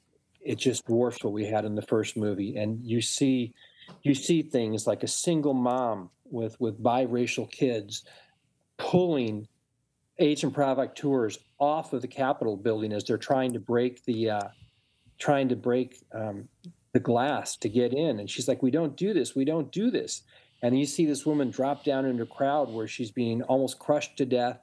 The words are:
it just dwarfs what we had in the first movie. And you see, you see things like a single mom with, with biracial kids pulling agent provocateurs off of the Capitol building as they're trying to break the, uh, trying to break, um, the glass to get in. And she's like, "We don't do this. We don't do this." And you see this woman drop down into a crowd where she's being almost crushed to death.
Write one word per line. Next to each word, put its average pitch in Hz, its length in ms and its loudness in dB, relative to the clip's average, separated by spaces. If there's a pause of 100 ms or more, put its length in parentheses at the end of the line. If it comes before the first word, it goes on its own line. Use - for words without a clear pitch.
(400)
it 117 160 -4
just 117 300 0
dwarfs 117 380 0
what 104 80 -2
we 107 140 -2
had 107 180 0
in 107 100 -4
the 107 60 -4
first 110 380 -2
movie. 104 380 -2
And 110 280 -4
you 117 160 0
see, 127 540 0 (480)
you 143 120 4
see 160 280 2
things 113 440 -2
like 104 160 0
a 110 60 -2
single 147 460 0
mom 123 560 0 (200)
with, 113 300 -6
with 113 220 -2
biracial 120 680 0
kids 110 540 -2 (720)
pulling 131 720 0 (680)
agent 147 340 2
provocateurs 135 840 0 (200)
off 151 360 0
of 123 80 -2
the 127 60 -6
Capitol 131 500 -2
building 107 340 0
as 104 120 -2
they're 113 120 0
trying 127 380 0
to 117 40 -4
break 120 460 0
the, 113 240 0
uh, 104 200 -2 (680)
trying 139 300 2
to 123 80 0
break, 123 560 -2
um, 110 340 -8 (460)
the 123 80 4
glass 120 560 0
to - 140 -4
get 120 240 2
in. 139 260 0
And 101 80 -10
she's - 180 -6
like, 127 160 0
"We 127 80 4
don't 147 260 0
do 202 180 0
this. 147 200 0
We 135 120 0
don't 151 260 -2
do 220 180 0
this." - 340 -4 (380)
And 123 160 4
you 143 60 2
see 156 220 2
this 143 180 0
woman 147 260 2
drop 135 340 -2
down 135 200 2
into 123 200 0
a - 20 -6
crowd 139 440 0
where 110 160 -4
she's 113 240 -6
being 117 320 0
almost 131 360 0
crushed - 400 0
to 139 80 2
death. 123 360 0